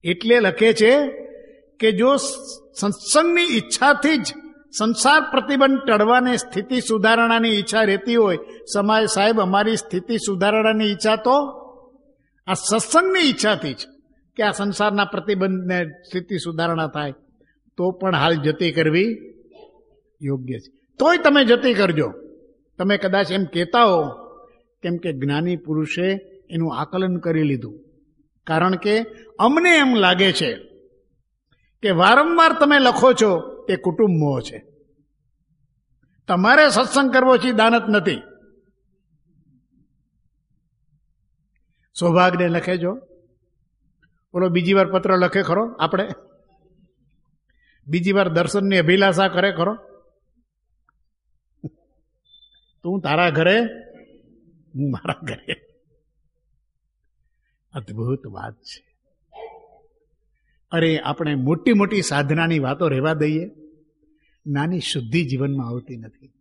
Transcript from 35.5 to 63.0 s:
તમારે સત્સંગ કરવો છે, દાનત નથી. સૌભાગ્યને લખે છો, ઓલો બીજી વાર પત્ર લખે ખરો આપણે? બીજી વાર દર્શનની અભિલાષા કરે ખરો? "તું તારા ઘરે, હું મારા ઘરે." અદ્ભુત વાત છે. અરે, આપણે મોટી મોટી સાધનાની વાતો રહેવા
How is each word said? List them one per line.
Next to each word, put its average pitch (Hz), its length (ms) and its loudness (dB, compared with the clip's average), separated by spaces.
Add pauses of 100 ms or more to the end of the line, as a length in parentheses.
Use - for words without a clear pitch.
તમારે 247 420 4
સત્સંગ 262 420 0
કરવો 254 240 6
છે, 254 160 0
દાનત 226 360 2
નથી. 202 280 0 (3750)
સૌભાગ્યને 175 500 2
લખે 175 280 -2
છો, 180 220 -4 (1300)
ઓલો 180 160 0
બીજી 175 240 0
વાર 196 200 2
પત્ર 190 260 0
લખે 180 240 0
ખરો 202 380 -2
આપણે? 190 280 -2 (1800)
બીજી 175 260 -2
વાર 190 160 2
દર્શનની 185 500 0
અભિલાષા 190 500 2
કરે 185 240 0
ખરો? 170 220 -2 (3000)
"તું 185 180 -4
તારા 160 300 0
ઘરે, 175 300 2 (1120)
હું 139 160 -4
મારા - 320 -6
ઘરે." - 320 -10 (2250)
અદ્ભુત 120 540 -8
વાત 110 280 -14
છે. - 340 -20 (1800)
અરે, 165 280 2
આપણે 147 360 -4
મોટી 151 380 0
મોટી 202 300 2
સાધનાની 151 560 0
વાતો 143 300 -2
રહેવા 139 260 0